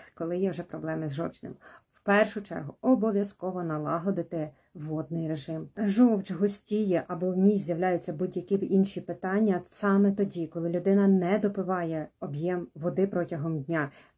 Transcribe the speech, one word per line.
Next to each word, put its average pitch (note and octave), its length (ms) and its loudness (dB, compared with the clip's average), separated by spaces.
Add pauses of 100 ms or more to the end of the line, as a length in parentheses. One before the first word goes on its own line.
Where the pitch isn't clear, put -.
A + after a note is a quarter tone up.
(140)
коли E3+ 240 -4
є F#3+ 120 0
вже E3 120 -6
проблеми D#3+ 460 -6
з C#3 60 -6
жовчним? - 400 -8 (380)
В - 80 -20
першу G#3 420 2
чергу E3 380 -10
обов'язково G3+ 840 0
налагодити D#3+ 880 -2 (240)
водний D#3+ 540 -6
режим. D#3+ 480 -8
Жовч G#3 560 4
густіє G3+ 760 0
або F3+ 220 -2
в F3+ 60 0
ній G3 220 6
з'являються F3 540 -2
будь-які F3+ 460 -2 (120)
інші F#3+ 300 2
питання F#3+ 600 0 (100)
саме G3+ 420 4
тоді, G3 340 -2
коли E3+ 220 -4
людина G3 400 4
не F#3+ 300 4
допиває F3+ 720 -2 (120)
об'єм E3+ 540 -4
води E3 320 0
протягом E3 560 -4
дня D3+ 280 -2 (260)